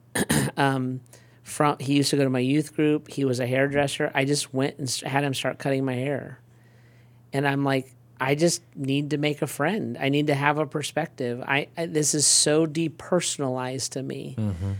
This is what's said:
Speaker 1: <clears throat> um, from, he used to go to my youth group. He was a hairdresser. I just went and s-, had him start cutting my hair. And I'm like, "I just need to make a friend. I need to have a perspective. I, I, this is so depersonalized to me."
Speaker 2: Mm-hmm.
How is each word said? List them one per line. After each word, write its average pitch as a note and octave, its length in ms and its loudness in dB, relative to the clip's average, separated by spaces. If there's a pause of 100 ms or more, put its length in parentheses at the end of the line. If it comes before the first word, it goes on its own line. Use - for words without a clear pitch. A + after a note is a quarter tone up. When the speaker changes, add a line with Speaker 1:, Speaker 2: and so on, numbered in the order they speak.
(140)
Speaker 1:
<clears throat> - 440 0
um, C3 420 0 (420)
from, D3 360 0
he C#3 160 0
used C#3 160 4
to C#3+ 60 2
go C#3 80 4
to C3 60 2
my B2+ 100 2
youth C#3+ 360 0
group. D3+ 320 2
He C#3 160 -4
was B2+ 160 2
a B2 60 0
hairdresser. C#3 680 2
I C#3 120 4
just C#3+ 260 0
went C3 260 0
and C#3 100 -6
s-, - 120 -4
had C#3+ 240 0
him C#3 100 0
start C3 240 -4
cutting C3+ 280 0
my B2+ 80 -2
hair. B2+ 440 -4 (920)
And C#3 140 2
I'm C#3 180 0
like, C3+ 300 -2 (260)
"I C3+ 140 2
just E3+ 260 2 (140)
need C#3 360 -2
to D3 80 -2
make D3 220 -2
a D3+ 60 -2
friend. C#3+ 540 -2
I C3+ 80 0
need D3 180 2
to D3 80 2
have D3 240 2
a D3+ 80 0
perspective. C#3 800 -4
I, C#3 220 0 (100)
I, E3+ 80 -2
this D3+ 300 0
is C#3+ 100 2
so D#3 400 4
depersonalized C#3 1200 -2
to C3 120 -6
me." C3+ 340 -8
Speaker 2:
Mm-hmm. G2 440 -2